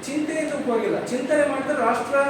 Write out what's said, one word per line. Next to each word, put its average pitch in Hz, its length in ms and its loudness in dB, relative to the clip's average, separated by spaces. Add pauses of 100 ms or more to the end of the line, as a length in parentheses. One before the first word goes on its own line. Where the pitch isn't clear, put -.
ಚಿಂತೆಯಿಂದ 302 480 -2
ಉಪಯೋಗಿಲ್ಲ. 220 500 0
ಚಿಂತನೆ 285 460 2
ಮಾಡಿದ್ರೆ 269 260 -2 (100)
ರಾಷ್ಟ್ರ 233 300 0 (140)